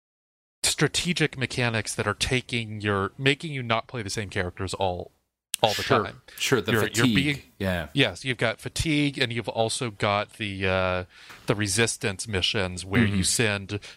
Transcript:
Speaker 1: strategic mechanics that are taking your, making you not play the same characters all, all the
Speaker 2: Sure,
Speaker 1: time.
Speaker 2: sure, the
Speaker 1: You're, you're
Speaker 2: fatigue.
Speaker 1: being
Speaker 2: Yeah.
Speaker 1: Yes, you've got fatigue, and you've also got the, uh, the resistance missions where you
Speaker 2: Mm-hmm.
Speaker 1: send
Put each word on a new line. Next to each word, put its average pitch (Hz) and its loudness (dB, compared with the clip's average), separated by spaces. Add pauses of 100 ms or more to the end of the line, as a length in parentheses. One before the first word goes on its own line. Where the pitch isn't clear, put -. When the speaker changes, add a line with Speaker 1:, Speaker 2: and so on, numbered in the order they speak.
(640)
Speaker 1:
strategic - 0
mechanics 120 -2
that 107 -2
are 104 2
taking 113 -2
your, 98 2
making 143 0
you 135 -6
not 113 0
play 120 -8
the 98 -8
same 98 -6
characters 92 -4
all, 90 -2 (520)
all 214 6
the 196 -2
Speaker 2:
Sure, - 4
Speaker 1:
time. - -10 (160)
Speaker 2:
sure, 120 2
the 107 -2
Speaker 1:
You're, 110 4
you're - 2
Speaker 2:
fatigue. 113 4
Speaker 1:
being 143 2 (160)
Speaker 2:
Yeah. 90 0
Speaker 1:
Yes, 123 0
you've 131 -4
got 113 0
fatigue, 147 0
and 123 0
you've 117 -4
also 113 0
got 101 0
the, 98 -2
uh, 92 2 (420)
the 123 2
resistance 104 0
missions 92 -2
where 101 2
you 101 2
Speaker 2:
Mm-hmm. 92 4
Speaker 1:
send 101 0 (160)